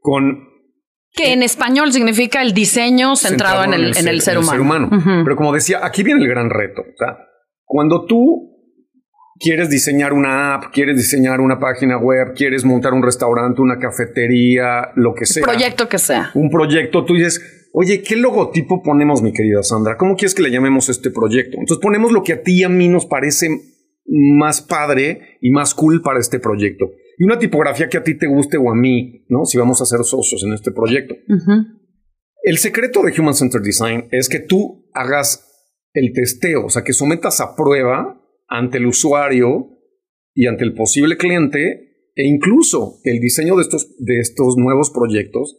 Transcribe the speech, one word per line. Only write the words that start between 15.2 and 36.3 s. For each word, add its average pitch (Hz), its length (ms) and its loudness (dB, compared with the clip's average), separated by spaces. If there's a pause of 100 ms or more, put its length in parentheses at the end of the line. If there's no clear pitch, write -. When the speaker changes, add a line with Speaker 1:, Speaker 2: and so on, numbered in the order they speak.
Speaker 2:
El 113 40 -2
Speaker 1:
sea. - 180 -2
Speaker 2:
proyecto 240 440 -2
que 196 100 -4
sea. 131 360 -2
Speaker 1:
Un 151 140 2
proyecto, 156 560 0
tú 175 100 2
dices, - 580 -2
"Oye, 190 300 2
¿qué 220 120 -4
logotipo 196 680 0
ponemos, 147 400 2
mi 110 100 0
querida 104 320 2
Sandra? 110 320 -2
¿Cómo 190 200 2
quieres 190 180 0
que 190 80 0
le 139 80 2
llamemos 131 380 2
a 131 40 0
este 123 180 -4
proyecto?". 113 480 -2
Entonces - 240 -4
ponemos 208 300 2
lo 202 100 2
que 170 120 -2
a 156 80 -12
ti 180 180 2
y - 20 4
a 185 60 2
mí 180 200 2
nos 175 180 2
parece 147 420 -2 (580)
más 147 560 4
padre 147 760 -2
y 123 100 0
más 143 240 0
cool 160 280 2
para 131 180 0
este 117 180 -4
proyecto. 101 480 -2 (320)
Y 175 60 2
una 226 140 2
tipografía 151 500 0
que 170 100 -4
a - 60 -6
ti 156 120 -2
te 165 100 -4
guste 143 320 0
o 123 120 2
a 110 40 -2
mí, 123 540 0
¿no? 123 160 0
Si - 140 -2
vamos 123 240 2
a 123 40 -2
ser 120 180 0
socios 117 400 -4
en 104 80 -4
este 107 200 -6
proyecto. 110 420 -2 (140)
Speaker 2:
Ujú. 196 240 2 (920)
Speaker 1:
El 175 160 0
secreto 226 440 -2
de 180 160 0
Human 156 160 2
Centered 120 300 -2
Design 113 480 -4
es 127 160 -2
que - 120 -4
tú - 540 -2
hagas 139 540 -4 (460)
el 127 180 0
testeo, 143 540 -4